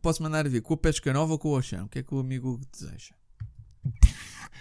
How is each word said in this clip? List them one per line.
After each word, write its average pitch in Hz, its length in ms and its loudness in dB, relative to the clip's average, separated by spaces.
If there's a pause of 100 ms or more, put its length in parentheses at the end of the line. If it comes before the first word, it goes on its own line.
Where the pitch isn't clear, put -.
posso 165 200 0
mandar 156 280 0
vir 120 120 0
com - 120 -2
a 151 40 -2
Pesca 147 360 0
Nova 156 180 0
ou 156 80 0
com 156 100 -2
o 143 80 2
Oxão. 95 280 -4
O 104 40 -12
que - 100 -10
é 127 40 -8
que - 100 -12
o 135 60 -2
amigo 131 400 -6 (120)
deseja? - 440 -16 (1500)